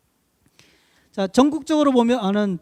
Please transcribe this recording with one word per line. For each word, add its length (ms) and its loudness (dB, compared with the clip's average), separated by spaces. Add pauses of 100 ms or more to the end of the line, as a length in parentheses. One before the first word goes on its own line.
(1120)
자, 160 -4
전국적으로 640 0
보면은 720 0